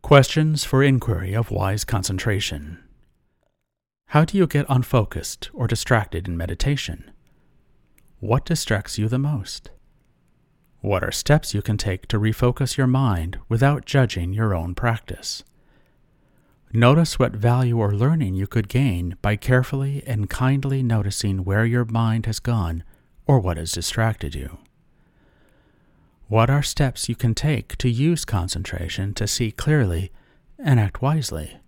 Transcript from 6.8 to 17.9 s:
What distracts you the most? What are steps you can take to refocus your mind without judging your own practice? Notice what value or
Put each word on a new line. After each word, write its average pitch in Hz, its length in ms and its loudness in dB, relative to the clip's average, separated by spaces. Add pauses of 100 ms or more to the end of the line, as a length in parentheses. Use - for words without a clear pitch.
What 110 240 0
distracts - 520 -2
you 107 120 0
the 127 100 0
most? 139 500 -4 (1080)
What 101 240 -2
are - 80 -4
steps - 420 0
you 104 80 0
can 104 160 -2
take 98 300 -4
to 107 120 0
refocus 123 580 0
your 131 100 2
mind 110 500 0 (120)
without 131 360 2
judging 95 460 0
your 104 240 0
own 85 200 -4
practice? - 680 -6 (1300)
Notice 139 440 4
what 127 140 2
value 120 440 2
or 104 160 2